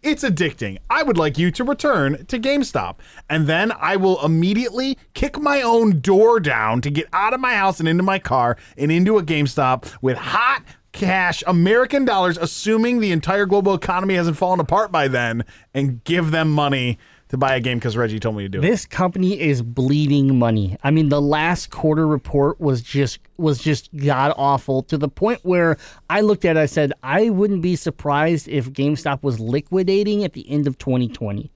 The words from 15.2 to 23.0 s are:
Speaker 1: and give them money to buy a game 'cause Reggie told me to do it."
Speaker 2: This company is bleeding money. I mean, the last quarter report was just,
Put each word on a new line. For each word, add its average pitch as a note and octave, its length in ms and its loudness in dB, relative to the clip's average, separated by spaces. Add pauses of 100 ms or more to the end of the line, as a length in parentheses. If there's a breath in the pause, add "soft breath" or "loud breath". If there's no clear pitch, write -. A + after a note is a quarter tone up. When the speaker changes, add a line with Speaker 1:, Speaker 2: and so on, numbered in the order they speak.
Speaker 1:
and C3+ 280 -2
give E3 280 0
them D#3+ 200 0
money C#3 480 0 (300 soft breath)
to - 80 -4
buy C3+ 180 2
a B2+ 60 0
game B2 180 -2
'cause A2+ 180 -4
Reggie A2 220 -2
told A2 180 -4
me G2+ 80 -6
to G2 40 -8
do F#2+ 100 -6
it." F#2 40 0
Speaker 2:
This G3+ 240 0
company F#3 520 -2
is C#3+ 240 0
bleeding C3+ 760 2
money. A2 440 0
I C#3 80 2
mean, D#3 200 2
the D3 100 2
last D3+ 500 0
quarter D#3 360 0
report C#3+ 520 0
was C3+ 220 0
just, C#3 380 -4 (180)